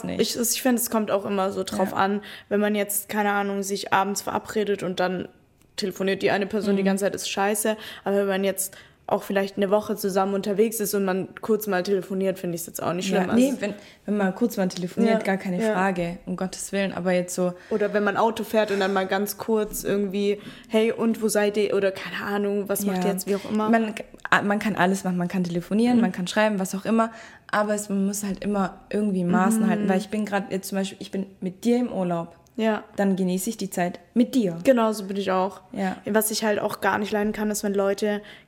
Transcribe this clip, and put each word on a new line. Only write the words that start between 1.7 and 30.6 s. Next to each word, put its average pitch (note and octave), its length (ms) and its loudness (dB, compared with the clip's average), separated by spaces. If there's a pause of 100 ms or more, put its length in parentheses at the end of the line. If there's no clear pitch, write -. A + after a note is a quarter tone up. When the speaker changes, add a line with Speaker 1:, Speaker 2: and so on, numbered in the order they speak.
Speaker 2:
Ja. - 60 -4
Speaker 1:
an, G3+ 240 2 (260)
wenn G#3 140 2
man G#3 120 2
jetzt, G3+ 360 -2
keine G#3 240 0
Ahnung, G3+ 280 -2
sich G3 300 -4
abends G3 300 2
verabredet G3+ 600 -2
und F3+ 200 -2
dann F3+ 260 -2 (480)
telefoniert F#3+ 460 -2
die G3 100 2
eine G3 140 2
Person G3+ 320 0
die F#3+ 60 2
Speaker 2:
Mhm. F#3+ 40 4
Speaker 1:
ganze G3 180 2
Zeit, F3+ 100 -2
ist - 140 -6
scheiße, G#3+ 460 0 (300)
aber G3 140 0
wenn G3+ 80 2
man F#3+ 180 0
jetzt - 320 -4 (280)
auch G3+ 180 -2
vielleicht G3 340 -2
eine G3 120 0
Woche G#3+ 280 2
zusammen G3 360 0
unterwegs G#3 460 0
ist G3+ 140 -2
und G3 100 2
man F#3 240 0 (140)
kurz G#3+ 260 0
mal F3+ 160 0
telefoniert, F#3+ 560 0
find F3 160 -4
ich's E3+ 120 -8
jetzt - 140 -10
auch - 120 -2
nicht F#3+ 160 -4
schlimm. F#3 180 2
Speaker 2:
Ja, G#3+ 80 0
nee, B3+ 140 6
Speaker 1:
Also A3 100 -4
Speaker 2:
wenn, G3+ 140 -4 (320)
wenn G#3 100 0
man F#3+ 180 2
kurz A#3 220 -2
mal F#3 140 0
telefoniert, A3 500 2
Speaker 1:
Ja, - 60 -4
Speaker 2:
gar G3 100 2
keine F#3+ 260 -2
Speaker 1:
ja. A3 120 2
Speaker 2:
Frage, F3+ 520 0
um F3+ 120 -6
Gottes - 340 -6
Willen, G3 220 0
aber F3+ 180 -2
jetzt F3+ 240 0
so F3+ 160 0 (180)
Speaker 1:
Oder G#3 240 0
wenn G#3 120 2
man G3 100 2
Auto A3 300 2
fährt G#3+ 260 2
und G3 80 0
dann G3 140 2
mal F#3+ 120 2
ganz G3 320 -2
kurz G#3+ 460 -2
irgendwie, G3+ 560 0 (300)
„Hey, A3 240 4
und A3+ 280 0
wo A3 60 0
seid G#3 300 2
ihr?“ G#3 180 2
oder G3 160 2
keine F#3+ 340 -8
Ahnung, G3+ 440 0
„Was G3+ 160 -2
macht F#3+ 140 0
Speaker 2:
Ja. F3+ 40 0
Speaker 1:
ihr F3+ 80 2
jetzt?“, F#3 160 -4
wie G3+ 80 2
auch - 160 -6
immer. G#3+ 180 0
Speaker 2:
Man, A3 240 2 (520)
man G3+ 140 2
kann G#3 180 -2
alles F#3+ 260 2
machen, F3+ 140 -2
man F3 100 0
kann F#3 160 -2
telefonieren, G3 540 2
Speaker 1:
Mhm. A3+ 40 6
Speaker 2:
man G3+ 120 2
kann F3+ 140 -4
schreiben, G#3+ 320 2
was F#3+ 140 -4
auch G3 120 -6
immer, A3+ 260 2 (400)
aber G#3 240 2
es, G#3 140 -8
man G3 160 0
muss G3+ 180 -2
halt G3 180 -4
immer G3 380 -2 (100)
irgendwie G3+ 360 0
Maßen F#3 400 4
Speaker 1:
Mhm. F#3+ 40 4
Speaker 2:
halten, G3 200 2
weil F#3+ 100 4
ich G#3 100 -4
bin G#3+ 160 -2
grad G3+ 240 -2
jetzt F#3+ 200 -4